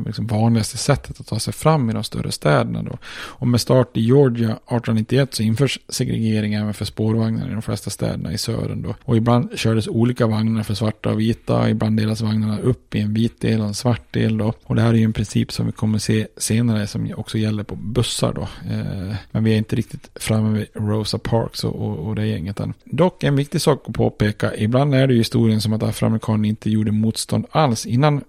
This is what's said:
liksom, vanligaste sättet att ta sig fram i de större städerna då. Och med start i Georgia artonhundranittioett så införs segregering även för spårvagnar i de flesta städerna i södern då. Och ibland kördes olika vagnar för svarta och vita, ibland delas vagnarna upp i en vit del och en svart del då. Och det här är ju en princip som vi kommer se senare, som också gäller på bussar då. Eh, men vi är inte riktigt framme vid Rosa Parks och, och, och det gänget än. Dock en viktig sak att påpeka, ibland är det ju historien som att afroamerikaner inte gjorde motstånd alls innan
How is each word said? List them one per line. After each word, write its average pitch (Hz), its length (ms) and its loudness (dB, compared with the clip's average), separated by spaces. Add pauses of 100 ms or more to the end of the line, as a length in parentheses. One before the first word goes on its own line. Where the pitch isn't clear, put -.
liksom, 107 220 -4
vanligaste 113 500 2
sättet - 420 -2
att - 80 -16
ta 107 120 -4
sig - 140 -4
fram 151 360 2
i 110 40 -2
de 110 100 -4
större 113 280 -6
städerna 123 520 0
då. - 140 -10 (100)
Och - 400 -8
med 120 140 4
start - 360 2
i 113 40 2
Georgia 117 640 4
artonhundranittioett 117 680 0
så 107 100 -2
införs 113 360 2 (100)
segregering 110 640 0
även 107 200 -2
för 101 120 -6
spårvagnar 110 640 0
i - 20 -6
de 104 100 -4
flesta 110 280 -6
städerna - 440 -4
i - 40 -4
södern 104 440 -4
då. - 220 -6
Och 120 140 2
ibland 120 420 2
kördes 113 280 0
olika 120 400 2
vagnar 110 360 0
för 107 100 -4
svarta 107 360 -2
och 107 100 0
vita, 117 500 0
ibland 110 280 0
delas 107 240 0
vagnarna 107 380 0
upp - 360 -2
i 107 40 2
en 104 140 0
vit 113 280 0
del 113 200 2
och 104 60 -2
en 104 60 -4
svart - 400 -2
del 113 240 2
då. 107 160 0 (100)
Och 123 120 -2
det 110 60 4
här 117 80 4
är 117 80 4
ju 110 60 4
en 110 100 2
princip 113 380 -2
som 117 140 -2
vi 110 60 -2
kommer 107 280 0
se 107 280 0 (100)
senare, 110 500 0
som 110 300 -6
också 110 200 -6
gäller 107 260 -2
på 95 120 -10
bussar 117 580 -2
då. - 80 -6
Eh, 101 720 -6 (160)
men 110 120 0
vi 110 100 4
är 107 40 4
inte - 180 -2
riktigt - 400 -6
framme 107 420 0
vid 98 160 -4
Rosa 107 440 -2
Parks - 460 -2
och, 113 80 -2
och, 107 360 -6
och 110 80 -4
det 107 120 -2
gänget 101 320 -4
än. 104 140 -4 (120)
Dock 170 380 0
en 143 120 2
viktig 151 260 0
sak 147 260 2
att 113 60 -8
påpeka, 110 640 0
ibland 127 400 2
är 135 120 6
det 131 60 4
ju 117 60 6
historien 110 420 2
som 110 120 0
att 110 100 0
afroamerikaner 110 640 0
inte 110 200 -2
gjorde 107 220 2
motstånd 110 600 0
alls 139 340 2
innan 139 440 2